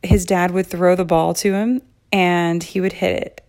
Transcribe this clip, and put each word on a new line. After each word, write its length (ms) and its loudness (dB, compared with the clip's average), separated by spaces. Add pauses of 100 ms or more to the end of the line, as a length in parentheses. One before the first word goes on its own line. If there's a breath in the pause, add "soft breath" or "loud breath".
his 240 2
dad 260 0
would 140 -2
throw 300 2
the 80 -2
ball 300 2
to 200 -2
him, 280 -2 (320)
and 500 0
he 160 -6
would 140 -2
hit 280 -2
it. 280 -14